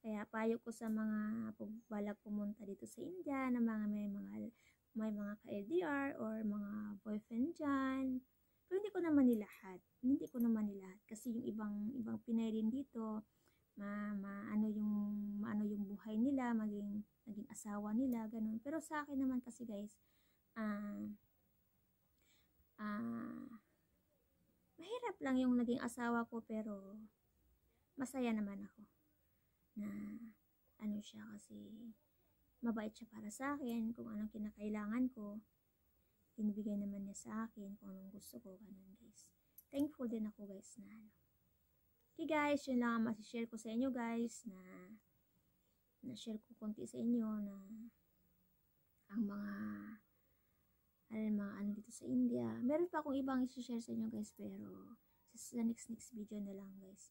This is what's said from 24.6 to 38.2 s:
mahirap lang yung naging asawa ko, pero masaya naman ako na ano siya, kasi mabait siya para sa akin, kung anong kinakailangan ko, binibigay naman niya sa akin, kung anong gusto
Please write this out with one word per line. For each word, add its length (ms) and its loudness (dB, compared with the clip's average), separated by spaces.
mahirap 400 -2
lang 160 4
yung 160 6
naging 240 4
asawa 480 0
ko, 160 -6
pero 560 -6
masaya 400 0
naman 320 -2
ako 160 -18
na 160 -4
ano 160 0
siya, 320 -14
kasi 560 -14
mabait 320 0
siya 160 -16
para 240 -8
sa 240 -2
akin, 400 0
kung 80 -8
anong 240 -4
kinakailangan 880 0
ko, 240 -8
binibigay 400 2
naman 320 -2
niya 80 -10
sa 160 -10
akin, 320 -10
kung 80 -14
anong 240 -12
gusto 320 -16